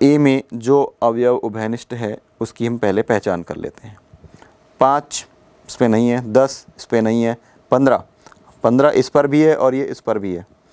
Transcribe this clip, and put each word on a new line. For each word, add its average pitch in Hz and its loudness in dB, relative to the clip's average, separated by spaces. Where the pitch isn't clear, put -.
ए 143 4
में 135 2
जो 131 2
अवयव 120 0
उभयनिष्ठ 110 -8
है 113 -8
उसकी 117 -6
हम 117 -4
पहले 104 0
पहचान 95 -2
कर 82 -12
लेते - -14
हैं। 104 -20
पाँच 143 0
इस - -18
पे 120 0
नहीं 113 2
है, 120 -2
दस 131 0
इस - -20
पे 117 -2
नहीं 113 0
है, 117 -2
पन्द्रह, 131 2
पन्द्रह 131 4
इस - 0
पर 143 2
भी 147 2
है 156 4
और 131 0
ये 135 -4
इस - -10
पर 110 -4
भी 95 -6
है, 87 -10